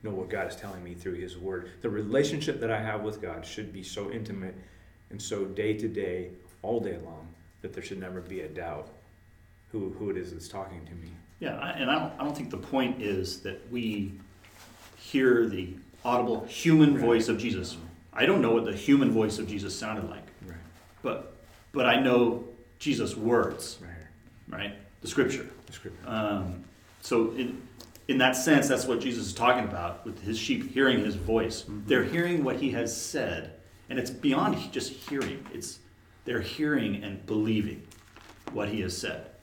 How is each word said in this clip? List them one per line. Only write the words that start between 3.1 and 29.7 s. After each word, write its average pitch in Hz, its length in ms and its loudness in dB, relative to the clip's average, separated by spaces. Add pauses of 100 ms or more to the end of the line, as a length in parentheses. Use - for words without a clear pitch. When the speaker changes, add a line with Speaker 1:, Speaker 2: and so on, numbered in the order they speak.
Speaker 1:
God 85 240 -8
should - 260 -10
be 95 120 -12
so 101 260 -6
intimate 98 460 -8 (540)
and 101 120 -12
so 101 220 -2
day 104 300 0
to 107 120 -4
day, 90 440 -4 (320)
all 113 180 0
day 95 180 -4
long, 78 300 -14 (340)
that 95 100 -10
there 90 100 -10
should 95 160 -10
never 92 220 -8
be 87 220 -8
a 78 60 -10
doubt 78 420 -10 (840)
who, 98 260 -4
who 104 120 -4
it 90 60 -2
is 87 160 -8
that's 82 140 -12
talking 90 380 -10
to 82 80 -16
me. 82 160 -14 (320)
Speaker 2:
Yeah, 151 160 -4
I, - 140 -6
and 135 200 -2
I 147 80 4
don't, - 220 -4
I 143 40 -4
don't 147 120 -4
think 117 140 -8
the - 80 -8
point 123 440 0
is 95 380 -2
that 95 320 -10
we 104 400 -2 (840)
hear 123 500 6
the 92 280 -4 (300)
audible 120 400 2
human 156 500 8
Speaker 1:
Right. 120 80 2
Speaker 2:
voice 117 260 6
of 107 100 2
Jesus. 98 380 -2 (360)
I 120 140 4
don't 190 140 6
know 117 120 6
what 113 140 4
the 101 100 -4
human 139 340 6
voice 110 280 2
of 107 100 -4
Jesus 98 280 -6
sounded 104 320 -6
like. - 180 -12 (200)
Speaker 1:
Right. 85 100 -12 (460)
Speaker 2:
But, - 320 -6 (380)
but 127 140 2
I 123 120 8
know 123 460 6 (340)
Jesus' 117 380 0
words. 113 640 2
Speaker 1:
Right. - 800 -14
Speaker 2:
Right? 101 140 -6 (260)
The 113 80 -10
Scripture. - 400 2 (180)
Speaker 1:
The - 60 -18
Scripture. - 360 -14
Speaker 2:
Um, 101 560 -2 (360)
so 113 320 2
in, - 280 -4 (460)
in 135 120 2
that - 180 6
sense, 147 320 6
that's - 160 4
what 117 160 2
Jesus 117 260 -2
is 95 60 -6
talking 120 320 4
about 90 400 -6